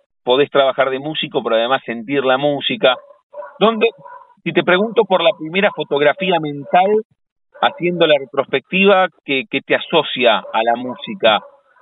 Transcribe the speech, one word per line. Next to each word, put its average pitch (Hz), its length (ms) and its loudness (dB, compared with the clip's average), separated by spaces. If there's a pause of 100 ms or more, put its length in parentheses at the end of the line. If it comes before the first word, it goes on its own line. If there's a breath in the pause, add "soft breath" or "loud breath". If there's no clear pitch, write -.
(240)
podés 135 260 2
trabajar 135 400 0
de 131 100 -4
músico, 151 440 -6
pero 113 140 0
además 123 280 0
sentir 120 380 -4
la 131 140 2
música. 135 580 0 (640)
¿Dónde, 226 300 2 (540)
si 170 100 -6
te 170 100 0
pregunto 208 400 2
por 185 180 0
la 165 160 4
primera 170 380 -2
fotografía 147 680 0
mental, 180 600 0 (580)
haciendo 165 440 0
la 151 140 4
retrospectiva, 180 880 0 (160)
que, 135 260 -4
que 135 120 -4
te 143 140 -2
asocia 123 640 0
a 113 240 -4
la 117 120 0
música? 113 680 -2 (400)